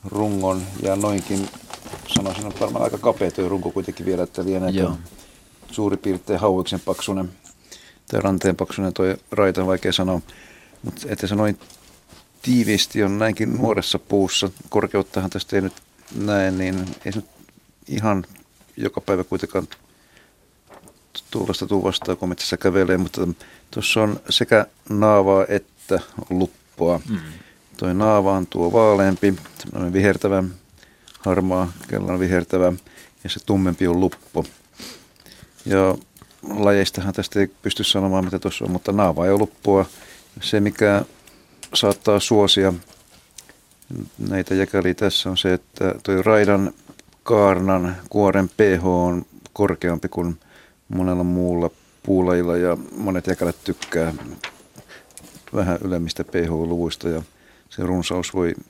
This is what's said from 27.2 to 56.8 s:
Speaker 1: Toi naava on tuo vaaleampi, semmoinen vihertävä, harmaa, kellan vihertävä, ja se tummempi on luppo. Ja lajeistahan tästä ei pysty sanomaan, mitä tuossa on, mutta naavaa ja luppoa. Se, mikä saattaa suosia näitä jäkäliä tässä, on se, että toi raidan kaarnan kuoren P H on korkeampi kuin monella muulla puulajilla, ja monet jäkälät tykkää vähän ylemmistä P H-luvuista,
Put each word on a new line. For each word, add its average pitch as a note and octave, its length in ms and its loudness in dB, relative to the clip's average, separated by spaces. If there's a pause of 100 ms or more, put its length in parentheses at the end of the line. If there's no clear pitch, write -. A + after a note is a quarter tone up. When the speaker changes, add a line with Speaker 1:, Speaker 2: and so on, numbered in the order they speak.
Speaker 1:
Toi F2+ 160 -2
naava G2+ 400 4
on F#2 140 0
tuo E2+ 240 0
vaaleampi, G2 640 4 (220)
semmoinen - 360 -6
vihertävä, F#2+ 500 2 (760)
harmaa, F#2 520 0 (160)
kellan F#2 320 -4
vihertävä, F2+ 540 2 (500)
ja F2+ 60 -10
se - 160 -8
tummempi F#2+ 420 2
on F2 120 2
luppo. F2 460 -2 (1200)
Ja F#2+ 320 2 (520)
lajeistahan G2+ 640 2
tästä G2+ 260 -4
ei F#2+ 80 4
pysty - 360 -6
sanomaan, F#2+ 420 0
mitä F2+ 140 -4
tuossa G2+ 260 -4
on, F#2 60 -2
mutta F2+ 200 -4
naavaa F2+ 340 2
ja G2 120 4
luppoa. G2 480 2 (560)
Se, - 180 0
mikä G#2 460 2 (680)
saattaa G2+ 460 2
suosia G2 540 4 (1600)
näitä F#2+ 260 -2
jäkäliä F#2+ 380 2
tässä, G2 360 0
on F#2 80 -2
se, F#2 160 2
että - 500 -2
toi F#2+ 200 0
raidan G2+ 500 4 (500)
kaarnan F#2+ 720 4 (140)
kuoren G2 400 2
P - 100 -10 (220)
H F2+ 40 -4
on F2 400 2 (280)
korkeampi F2 560 -2
kuin E2+ 300 -4 (500)
monella F2+ 340 0
muulla F2 460 0 (340)
puulajilla, F2+ 540 2
ja F2 200 2 (200)
monet F#2+ 300 -4
jäkälät F2 360 -2
tykkää E2 500 -4 (1400)
vähän F2+ 260 0
ylemmistä E2+ 420 -4
P - 100 -10
H-luvuista, E2+ 760 -2